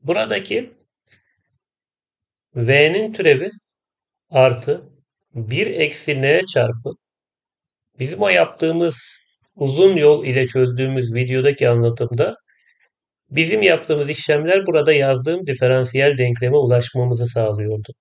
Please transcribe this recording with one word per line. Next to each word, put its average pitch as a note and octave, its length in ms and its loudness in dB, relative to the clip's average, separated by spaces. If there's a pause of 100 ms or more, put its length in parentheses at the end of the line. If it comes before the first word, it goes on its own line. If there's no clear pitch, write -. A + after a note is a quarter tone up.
Buradaki G#3+ 680 -4 (1800)
V'nin D3+ 580 2
türevi D#3 380 2 (760)
artı C3 600 0 (440)
bir A#2 340 -4
eksi D3+ 540 -4
n D3 200 2 (120)
çarpı A#2 400 -2 (1040)
bizim D#3 220 -6
o G3+ 80 0
yaptığımız E3+ 880 -2 (360)
uzun E3 420 4
yol D3 280 4
ile C3 220 0
çözdüğümüz B2+ 680 -2
videodaki B2+ 560 0
anlatımda A#2+ 680 0 (960)
bizim E3 320 0
yaptığımız D#3+ 480 0
işlemler D#3 560 0
burada D#3 280 2
yazdığım C#3 540 0
diferansiyel C3 680 0
denkleme B2 400 0
ulaşmamızı B2 680 0
sağlıyordu. G#2+ 720 -4